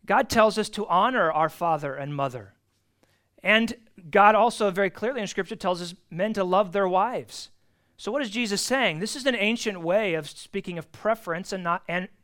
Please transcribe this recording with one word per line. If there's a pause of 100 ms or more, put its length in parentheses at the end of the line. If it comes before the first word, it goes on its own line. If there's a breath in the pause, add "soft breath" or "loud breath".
God
tells
us
to
honor
our
father
and
mother. (880)
And (340)
God
also
very
clearly
in
Scripture
tells
us (160)
men
to
love
their
wives. (480)
So
what
is
Jesus
saying?
This
is
an
ancient
way
of
speaking
of
preference
and
not,
and (160)